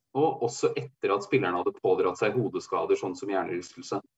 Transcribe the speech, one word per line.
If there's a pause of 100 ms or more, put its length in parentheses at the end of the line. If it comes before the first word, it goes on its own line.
(140)
og
også
etter
at
spilleren
hadde
pådratt
seg
hodeskader,
sånn
som
hjernerystelse. (160)